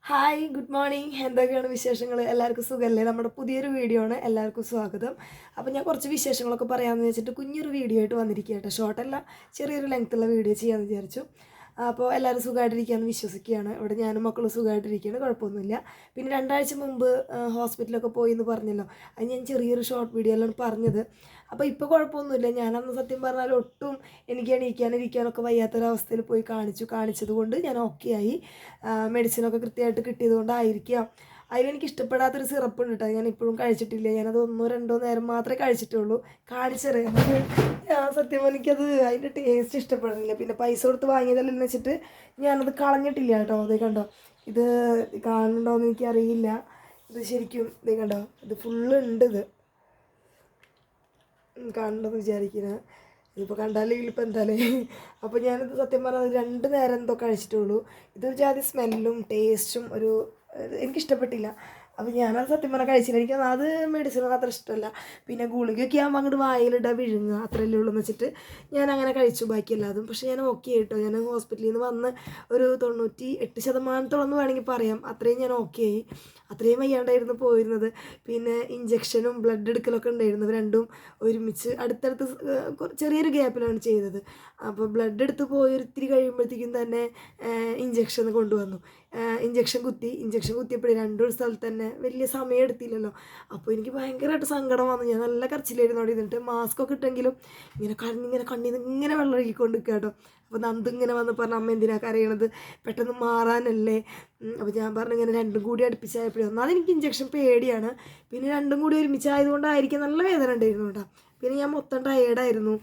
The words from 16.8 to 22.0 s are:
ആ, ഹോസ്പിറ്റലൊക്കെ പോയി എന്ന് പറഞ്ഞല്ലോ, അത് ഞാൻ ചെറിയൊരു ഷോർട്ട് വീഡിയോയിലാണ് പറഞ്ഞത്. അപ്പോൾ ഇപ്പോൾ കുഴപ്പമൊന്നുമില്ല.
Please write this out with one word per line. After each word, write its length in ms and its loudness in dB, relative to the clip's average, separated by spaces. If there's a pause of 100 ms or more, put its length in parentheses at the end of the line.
ആ, 160 -6
ഹോസ്പിറ്റലൊക്കെ 640 -4
പോയി 240 2
എന്ന് 120 -2
പറഞ്ഞല്ലോ, 400 -4 (240)
അത് 160 -8
ഞാൻ 200 -4
ചെറിയൊരു 380 0
ഷോർട്ട് 300 -4
വീഡിയോയിലാണ് 440 2
പറഞ്ഞത്. 440 0 (500)
അപ്പോൾ 140 -2
ഇപ്പോൾ 220 -2
കുഴപ്പമൊന്നുമില്ല. 640 2